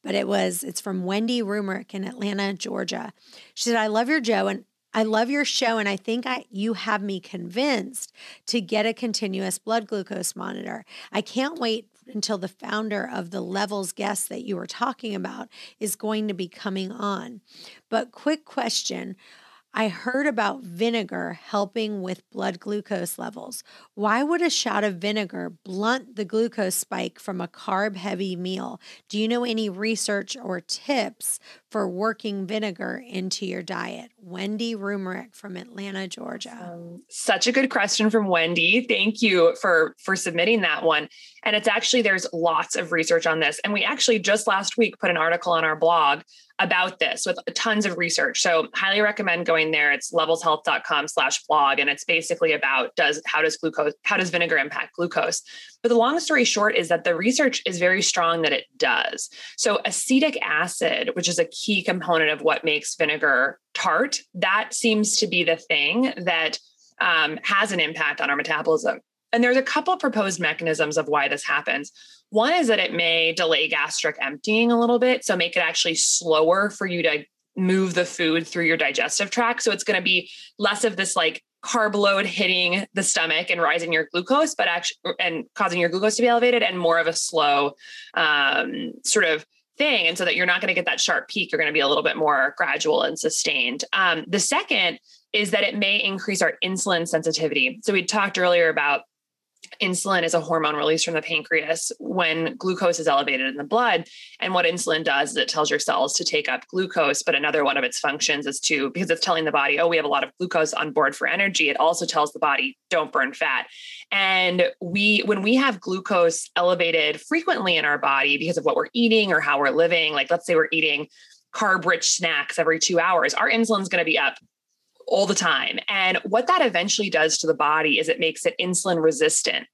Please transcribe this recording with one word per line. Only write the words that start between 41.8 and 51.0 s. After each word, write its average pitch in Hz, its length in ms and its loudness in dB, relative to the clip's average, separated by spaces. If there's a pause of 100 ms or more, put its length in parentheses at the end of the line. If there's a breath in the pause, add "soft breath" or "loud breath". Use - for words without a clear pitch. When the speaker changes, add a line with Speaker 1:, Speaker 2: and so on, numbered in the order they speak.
Speaker 2:
there's 190 320 2
lots 165 420 0
of 175 160 -4
research 165 360 2
on 160 120 2
this. 151 240 0
And 208 100 -2
we 196 100 0
actually 233 360 2
just 202 280 0
last 202 280 0
week 226 240 0
put 180 120 0
an 170 60 0
article 170 360 2
on 165 100 4
our 156 140 0
blog 160 460 4 (360 soft breath)
about 185 400 0
this - 260 -2
with 180 120 -2 (160)
tons 214 320 0
of 175 120 -4
research. 165 440 -2
So 165 320 2
highly 196 260 0
recommend 202 460 0
going 160 260 2
there. 147 220 4
It's - 180 -4
levels 165 300 2
health 165 240 2
dot - 180 0
com 151 240 -2